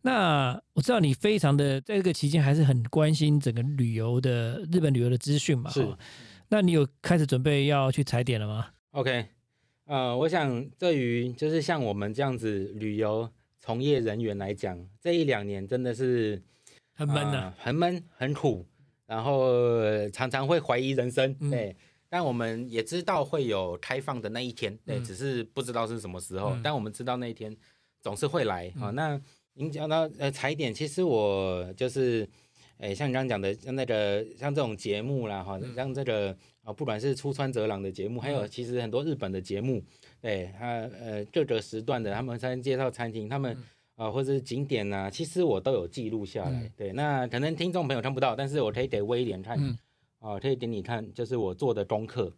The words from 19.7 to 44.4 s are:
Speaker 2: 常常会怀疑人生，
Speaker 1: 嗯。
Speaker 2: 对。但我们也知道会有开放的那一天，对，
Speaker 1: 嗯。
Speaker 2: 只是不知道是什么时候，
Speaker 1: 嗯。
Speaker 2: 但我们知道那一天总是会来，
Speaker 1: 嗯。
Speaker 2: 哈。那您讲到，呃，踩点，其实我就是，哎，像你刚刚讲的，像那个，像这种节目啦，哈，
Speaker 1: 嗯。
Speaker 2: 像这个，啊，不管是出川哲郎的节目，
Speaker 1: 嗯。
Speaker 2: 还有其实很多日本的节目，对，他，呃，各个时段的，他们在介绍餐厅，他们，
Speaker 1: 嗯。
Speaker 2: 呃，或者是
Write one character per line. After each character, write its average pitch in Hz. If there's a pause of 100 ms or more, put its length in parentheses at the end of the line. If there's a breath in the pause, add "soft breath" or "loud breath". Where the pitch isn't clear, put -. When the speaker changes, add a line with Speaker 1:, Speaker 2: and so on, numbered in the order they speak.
Speaker 2:
常 131
常 135
会 170
怀 123
疑 131
人 123
生， 135
Speaker 1:
嗯。 143
Speaker 2:
对。 107 (340 soft breath)
但 175
我 127
们 117
也 113
知 170
道 151
会 139
有 92
开 131
放 139
的 107
那 117
一 123
天， 110
对， -
Speaker 1:
嗯。 123
Speaker 2:
只 110
是 123
不 120
知 123
道 117
是 113
什 98
么 90
时 92
候， 101
Speaker 1:
嗯。 117
Speaker 2:
但 151
我 135
们 107
知 123
道 123
那 123
一 113
天 107 (460 soft breath)
总 101
是 151
会 143
来， 90 (100)
Speaker 1:
嗯。 127
Speaker 2:
哈。 104
那 143 (320 soft breath)
您 143
讲 151
到， 156
呃， 139
踩 135
点， 127
其 151
实 185
我 98
就 127
是， 120 (500 soft breath)
哎， 98
像 143
你 127
刚 127
刚 131
讲 110
的， 98
像 127
那 131
个， 107 (120)
像 143
这 151
种 113
节 104
目 127
啦， 98
哈， 95
Speaker 1:
嗯。 123
Speaker 2:
像 131
这 139
个， 104 (280 soft breath)
啊， 107
不 147
管 107
是 139
出 139
川 139
哲 110
郎 98
的 98
节 98
目， 117
Speaker 1:
嗯。 -
Speaker 2:
还 139
有 113
其 120
实 123
很 113
多 127
日 156
本 104
的 95
节 98
目， 120 (380 soft breath)
对， 95
他， 117 (360)
呃， 107 (100)
各 160
个 117
时 110
段 120
的， 101
他 110
们 120
在 127
介 127
绍 131
餐 120
厅， 107
他 135
们， 131
Speaker 1:
嗯。 120 (340 loud breath)
Speaker 2:
呃， 110
或 131
者 135
是 131